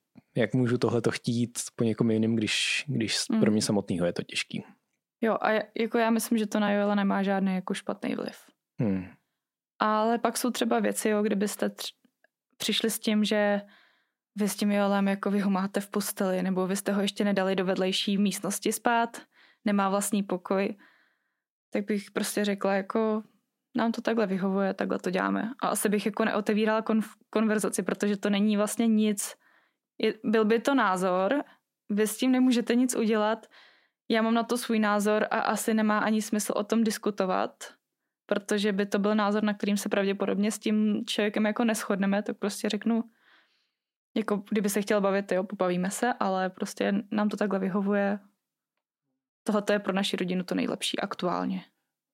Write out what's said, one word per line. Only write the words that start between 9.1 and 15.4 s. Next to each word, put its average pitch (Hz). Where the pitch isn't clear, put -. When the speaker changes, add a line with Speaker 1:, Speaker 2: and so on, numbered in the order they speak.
Speaker 2:
Ale 214
pak 233
jsou 254
třeba 233
věci, 202
jo, 208
kdybyste 208
tř-, -
přišli 220
s -
tím, 214
že 208
vy 202
s -
tím 208
Joelem 202
jako 196
vy 202